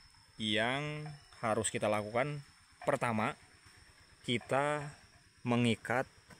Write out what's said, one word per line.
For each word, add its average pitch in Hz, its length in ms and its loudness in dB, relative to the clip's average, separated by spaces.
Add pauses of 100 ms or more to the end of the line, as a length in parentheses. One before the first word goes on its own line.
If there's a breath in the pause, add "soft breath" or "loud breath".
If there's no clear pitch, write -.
(420)
yang 131 640 0 (400)
harus 110 240 2
kita 113 160 -2
lakukan 117 560 0 (400)
pertama, 123 560 0 (880)
kita 143 640 0 (560)
mengikat 120 640 2 (300)